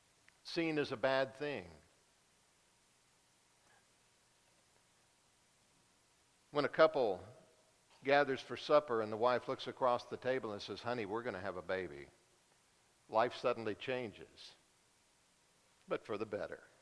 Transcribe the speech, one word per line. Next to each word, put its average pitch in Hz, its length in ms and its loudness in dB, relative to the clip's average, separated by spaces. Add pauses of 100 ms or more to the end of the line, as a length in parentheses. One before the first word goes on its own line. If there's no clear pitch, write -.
(440)
seen 160 340 -2
as 143 140 0
a 135 40 -6
bad 131 440 2
thing. 143 240 -6 (4000)
When 147 140 4
a 120 40 2
couple 131 500 6 (840)
gathers 135 340 4
for - 160 -10
supper 135 460 4
and 107 100 -2
the 110 60 -4
wife 120 300 2
looks - 180 -4
across 120 400 0
the 117 120 -10
table 123 360 -2
and 101 80 -8
says, 98 180 -8
"Honey, 120 280 -4
we're 113 160 -4
gonna 104 180 -6
have 92 160 -6
a 90 60 -8
baby," 82 420 -4 (1040)
life 117 260 2
suddenly 117 380 -2
changes, 117 800 -8 (1300)
but 175 180 -4
for 104 140 -4
the 110 80 -4
better. 90 320 -6 (220)